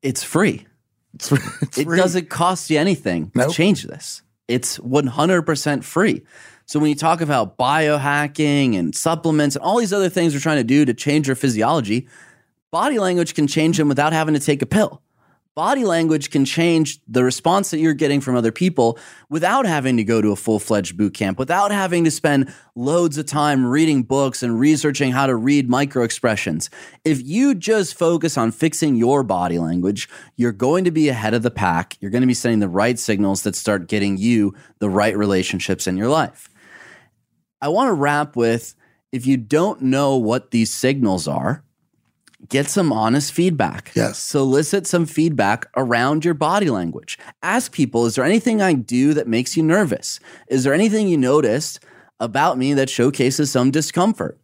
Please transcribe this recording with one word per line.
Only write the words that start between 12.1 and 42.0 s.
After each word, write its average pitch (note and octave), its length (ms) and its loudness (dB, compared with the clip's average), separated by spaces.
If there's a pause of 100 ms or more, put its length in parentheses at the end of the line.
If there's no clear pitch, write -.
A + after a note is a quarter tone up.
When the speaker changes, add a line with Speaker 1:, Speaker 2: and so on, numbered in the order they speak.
Speaker 1:
body A#3 260 -2
language F3+ 360 0
can D3+ 120 0
change D#3+ 300 0
them D3+ 120 2
without C#3+ 240 2
having D#3 220 0
to C#3+ 60 0
take C#3+ 220 0
a B2 40 -4
pill. - 360 0 (520)
Body A#3+ 300 0
language E3 460 0
can C#3 140 2
change D#3+ 640 0
the B2+ 160 2
response E3+ 480 0
that D#3+ 80 -4
you're D#3+ 120 2
getting C#3+ 280 0
from C3 160 -2
other A#2 160 2
people A#2+ 440 0 (320)
without F#3+ 380 0
having C3+ 300 0
to A2+ 80 2
go A2+ 180 2
to G#2 80 2
a G2 60 -2
full-fledged G2+ 600 -2
boot G2+ 180 0
camp, G2 220 -4
without F3+ 360 0
having F3+ 320 0
to D#3+ 80 2
spend C#3+ 420 0 (220)
loads D3+ 420 0
of D3+ 80 -6
time C#3+ 400 0
reading C#3+ 380 0
books C3+ 400 -2
and A#2 160 -2
researching D3 500 2
how C3+ 160 0
to C3 80 0
read C3 340 0
microexpressions. A#2+ 1000 -2 (360)
If C3+ 220 0
you A#3+ 300 2
just G3+ 420 -2
focus E3 400 0
on A2+ 140 0
fixing D#3 420 0
your B2+ 300 2
body F2+ 340 -2
language, F2 500 -2 (280)
you're A#2+ 160 0
going C#3 320 0
to F3 80 0
be D#3 160 2
ahead A2 260 -2
of A#2 80 0
the A#2+ 80 0
pack. F2 480 -2
You're G2 140 -8
gonna B2+ 160 2
be B2 60 2
sending A2+ 260 0
the G2+ 80 0
right G#2 280 0
signals G2+ 460 -2
that G2 140 -4
start G2 320 -2
getting G2+ 280 -2
you G#2 380 2 (240)
the G#2+ 100 -2
right G2+ 300 2
relationships F#2+ 720 -2
in F#2 80 -2
your G#2+ 120 -2
life. D3 400 -2 (1120)
I C#3 60 -4
wanna G#3+ 280 2
wrap D3 420 0
with, A#2 400 0 (340)
if B2 160 -6
you C3+ 100 4
don't D3 460 0
know C3+ 340 2
what A2 360 -2
these A2+ 200 2
signals A2+ 540 0
are, F2 380 -4 (840)